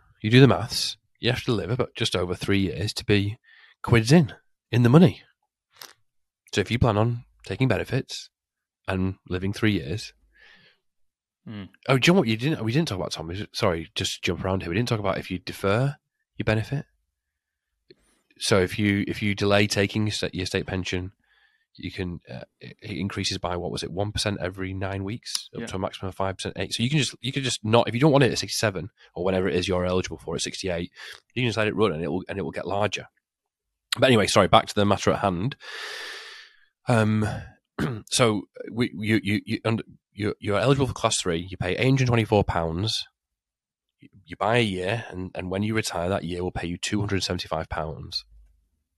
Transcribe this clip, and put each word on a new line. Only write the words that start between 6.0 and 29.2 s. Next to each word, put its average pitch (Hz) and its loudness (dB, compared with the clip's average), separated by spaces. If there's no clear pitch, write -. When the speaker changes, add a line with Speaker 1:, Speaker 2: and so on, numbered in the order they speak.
Speaker 1:
So 101 2
if 92 0
you 110 0
plan 107 4
on 117 0
taking 131 0
benefits 104 -2
and 95 -2
living 92 -4
three 107 2
years, 87 -6
Speaker 2:
Hmm. 104 -12
Speaker 1:
Oh, 131 6
do 120 2
you 170 8
know 196 6
what 127 2
you 110 2
didn't, 131 -2
we 110 -2
didn't 151 2
talk 92 -4
about, - -4
Tom? 80 -8
Is 98 -6
it, - -10
sorry, 82 0
just - -4
jump 90 -2
around 95 0
here. 85 -8
We 85 -2
didn't 117 0
talk 113 0
about 98 -2
if - -8
you 90 -4
defer 113 0
your 110 -6
benefit. 110 -2
So - 2
if 92 0
you, 104 2
if - -4
you 101 0
delay 101 4
taking 104 0
your 104 -2
sta-, - -4
your 90 -4
state 92 -4
pension, 92 -4
you 90 -10
can, 87 -8
uh, 58 -14
it, - -20
it 107 -12
increases 95 -4
by, 87 -4
what 87 -6
was - -8
it, - -8
one 101 -4
percent - -2
every 95 -6
nine 95 -6
weeks, - -8
up 120 -10
Speaker 2:
Yeah. 117 -8
Speaker 1:
to 95 -8
a - -4
maximum 95 -6
of 90 -12
five 95 -4
percent - -10
eight. 95 -6
So 113 -2
you 127 0
can 156 2
just, 117 -2
you 127 -8
can 135 -4
just 127 -4
not, 113 4
if 110 -4
you 120 0
don't 151 6
want 139 6
it 113 4
at - -2
sixty-seven 101 -4
or 87 -6